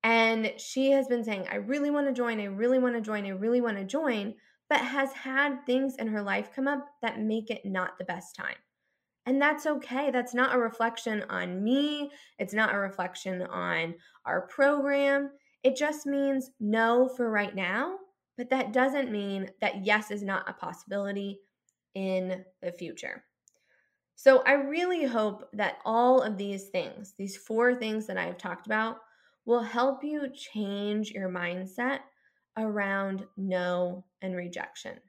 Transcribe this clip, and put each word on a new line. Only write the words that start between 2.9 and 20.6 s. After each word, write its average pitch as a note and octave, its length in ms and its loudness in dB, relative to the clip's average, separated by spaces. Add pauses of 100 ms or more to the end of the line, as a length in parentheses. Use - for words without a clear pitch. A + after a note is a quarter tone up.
join, G#3+ 240 -4
I G3 40 -4
really A3 300 2
wanna G#3+ 240 0
join," A3+ 520 -2 (340)
but C#4+ 100 4
has C4 340 -2
had C4+ 520 -2
things B3+ 320 0
in A3+ 100 -4
her G#3+ 140 -2
life G3+ 320 -4
come C4+ 140 -2
up C#4 200 -2 (140)
that A3 180 -4
make A3 300 -2
it A3 160 -6
not F#3+ 320 -2
the F#3 80 -8
best F3+ 300 -8
time. - 220 -8 (680)
And C4+ 160 2
that's D4+ 240 2
okay. C#4 460 -2
That's B3 220 -2
not B3+ 220 2
a B3 40 4
reflection A3+ 640 0
on F3+ 400 -4
me. C#4+ 480 0 (260)
It's G3 160 -6
not G#3+ 200 2
a G3+ 60 0
reflection F#3+ 640 -6
on E3+ 540 -4 (280)
our E3 240 -2
program. C#4 840 2 (320)
It C4 120 4
just D4 300 -2
means C#4 540 0
no A3+ 500 4
for A#3+ 200 -2
right G#3 260 -2
now. A3+ 440 -2 (380)
But B3 120 -8
that A#3 240 0
doesn't C4 380 2
mean G3 380 -4 (120)
that G3 240 -2
yes G#3+ 260 2
is G3+ 120 -6
not G3 260 -4
a F#3 40 -10
possibility G3 840 -6 (540)